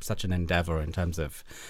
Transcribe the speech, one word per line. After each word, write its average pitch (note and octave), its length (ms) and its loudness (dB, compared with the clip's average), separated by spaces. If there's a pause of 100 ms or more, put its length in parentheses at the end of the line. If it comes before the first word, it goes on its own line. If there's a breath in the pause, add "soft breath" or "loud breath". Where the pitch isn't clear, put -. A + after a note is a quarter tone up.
such - 220 -2
an F#2 100 2
endeavor E2+ 480 4
in D#2 120 -2
terms E2+ 260 0
of D2 240 -4 (280 loud breath)